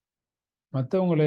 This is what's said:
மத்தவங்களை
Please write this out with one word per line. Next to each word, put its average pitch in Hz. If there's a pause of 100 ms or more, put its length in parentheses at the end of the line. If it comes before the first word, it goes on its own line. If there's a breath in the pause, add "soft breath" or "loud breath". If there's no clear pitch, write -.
(720)
மத்தவங்களை 156